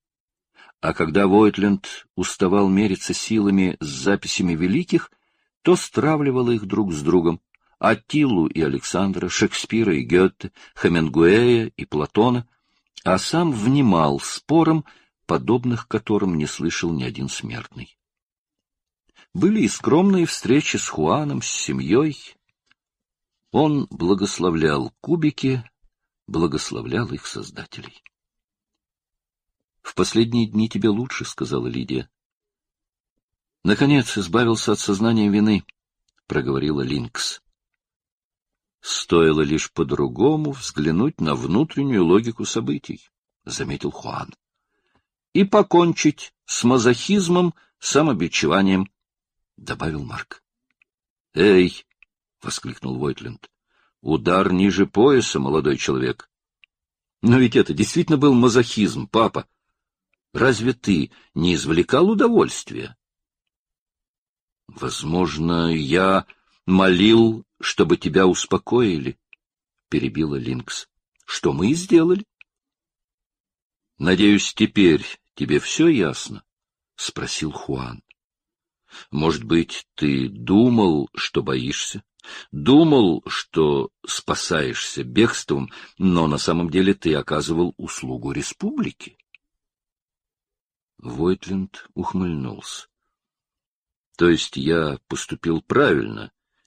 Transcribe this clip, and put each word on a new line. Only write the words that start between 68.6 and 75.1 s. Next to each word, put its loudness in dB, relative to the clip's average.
перебила -2
Линкс. -8
"Что -2
мы 2
и 2
сделали". 4
"Надеюсь, 4
теперь 4